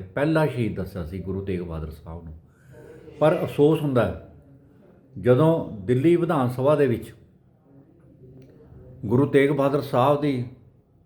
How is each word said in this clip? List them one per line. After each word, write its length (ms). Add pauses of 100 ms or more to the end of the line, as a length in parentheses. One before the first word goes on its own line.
(140)
ਪਹਿਲਾ 320
ਸ਼ਹੀਦ 300
ਦੱਸਿਆ 300
ਸੀ 140
ਗੁਰੂ 240
ਤੇਗ 180
ਬਹਾਦਰ 300
ਸਾਹਿਬ 320
ਨੂੰ। 100 (840)
ਪਰ 240
ਅਫਸੋਸ 400
ਹੁੰਦਾ 240
ਹੈ, 140 (960)
ਜਦੋਂ 540 (120)
ਦਿੱਲੀ 340
ਵਿਧਾਨ 340
ਸਭਾ 260
ਦੇ 100
ਵਿੱਚ 280 (1900)
ਗੁਰੂ 200
ਤੇਗ 240
ਬਹਾਦਰ 320
ਸਾਹਿਬ 380
ਦੀ 240 (600)